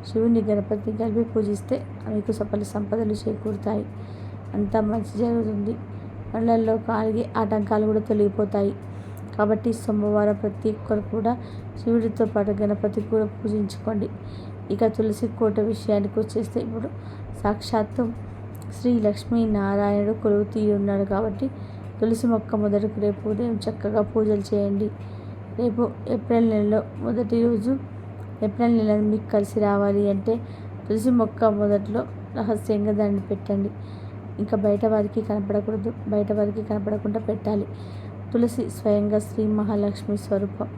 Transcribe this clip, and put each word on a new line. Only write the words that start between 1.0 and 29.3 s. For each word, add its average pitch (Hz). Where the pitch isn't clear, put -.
పూజిస్తే 208
మీకు 214
సకల 208
సంపదలు 214
చేకూరుతాయి, 208
అంతా 208
మంచి 220
జరుగుతుంది. 220
పనులలో 226
కలిగే 220
ఆటంకాలు 214
కూడా 214
తొలగిపోతాయి. 202
కాబట్టి 214
సోమవారం 208
ప్రతి 214
ఒక్కరు 208
కూడా 226
శివుడితో 226
పాటు 208
గణపతిని 208
కూడా 220
పూజించుకోండి. 208
ఇక 220
తులసి 220
కోట 220
విషయానికి 202
వచ్చేస్తే 214
ఇప్పుడు 226
సాక్షాత్తు 214
శ్రీ 247
లక్ష్మీనారాయణుడు 202
కొలువు 208
తీరి 214
ఉన్నాడు 202
కాబట్టి 202
తులసి 226
మొక్క 226
మొదటికి 208
రేపు 208
ఉదయం 226
చక్కగా 214
పూజలు 208
చేయండి. 202
రేపు 233
ఏప్రిల్ 233
నెలలో 208
మొదటి 233
రోజు, 233
ఏప్రిల్ 233
నెల 214
మీకు 214
కలిసి 202